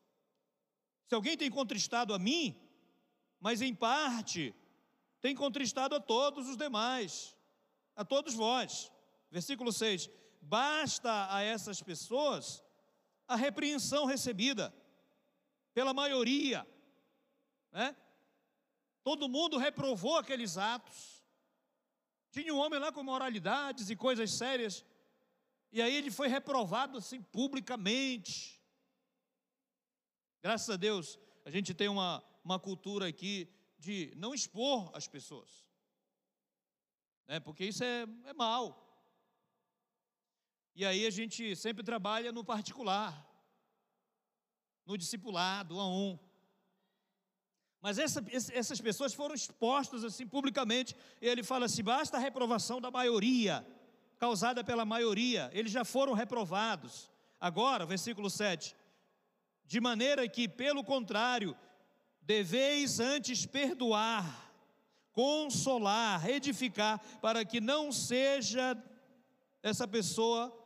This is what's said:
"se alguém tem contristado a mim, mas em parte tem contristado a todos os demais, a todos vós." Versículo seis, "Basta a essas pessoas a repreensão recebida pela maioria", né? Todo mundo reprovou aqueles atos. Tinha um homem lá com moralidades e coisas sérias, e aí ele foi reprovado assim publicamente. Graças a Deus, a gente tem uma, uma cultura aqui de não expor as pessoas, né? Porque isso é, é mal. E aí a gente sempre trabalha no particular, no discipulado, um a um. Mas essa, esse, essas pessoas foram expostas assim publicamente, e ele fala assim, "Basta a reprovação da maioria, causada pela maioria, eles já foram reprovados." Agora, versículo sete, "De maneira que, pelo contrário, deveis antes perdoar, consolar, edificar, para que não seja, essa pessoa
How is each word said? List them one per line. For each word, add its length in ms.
"se 60
alguém 220
tem 140
contristado 640
a 60
mim, 360
mas 220
em 120
parte 800
tem 140
contristado 600
a 60
todos 480
os 80
demais, 800
a 100
todos 300
vós." 560
Versículo 420
seis, 380
"Basta 920
a 100
essas 380
pessoas 840
a 80
repreensão 680
recebida 680
pela 220
maioria", 720
né? 260
Todo 240
mundo 300
reprovou 600
aqueles 400
atos. 640
Tinha 200
um 60
homem 220
lá 100
com 140
moralidades 840
e 40
coisas 380
sérias, 520
e 100
aí 140
ele 160
foi 160
reprovado 720
assim 240
publicamente. 1400
Graças 260
a 80
Deus, 420
a 60
gente 240
tem 140
uma, 360
uma 140
cultura 500
aqui 400
de 380
não 180
expor 600
as 120
pessoas, 440
né? 140
Porque 240
isso 180
é, 240
é 80
mal. 480
E 100
aí 220
a 40
gente 460
sempre 280
trabalha 480
no 120
particular, 840
no 140
discipulado, 800
um 40
a 80
um. 300
Mas 180
essa, 320
esse, 240
essas 260
pessoas 320
foram 220
expostas 680
assim 220
publicamente, 720
e 80
ele 140
fala 240
assim, 160
"Basta 340
a 40
reprovação 600
da 100
maioria, 760
causada 460
pela 220
maioria, 640
eles 180
já 140
foram 300
reprovados." 960
Agora, 460
versículo 460
sete, 440
"De 160
maneira 440
que, 220
pelo 340
contrário, 720
deveis 800
antes 440
perdoar, 1080
consolar, 1120
edificar, 720
para 240
que 160
não 320
seja, 880
essa 240
pessoa 640